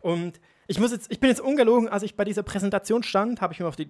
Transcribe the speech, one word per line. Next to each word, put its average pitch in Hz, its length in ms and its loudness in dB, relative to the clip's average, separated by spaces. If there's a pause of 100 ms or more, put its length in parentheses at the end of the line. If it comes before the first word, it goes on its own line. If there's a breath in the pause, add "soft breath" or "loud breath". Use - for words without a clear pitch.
Und 170 400 -4 (240 soft breath)
ich 190 140 -4
muss 233 120 4
jetzt, 233 200 -8
ich 208 80 -8
bin 269 100 4
jetzt 240 120 2
ungelogen, 247 480 4
als 202 120 -2
ich 208 140 -8
bei 208 80 0
dieser 202 180 -4
Präsentation 202 600 -2
stand, 220 360 0
habe 175 140 -4
ich - 60 -16
mir 175 80 -4
auf 151 80 -6
die 156 140 -8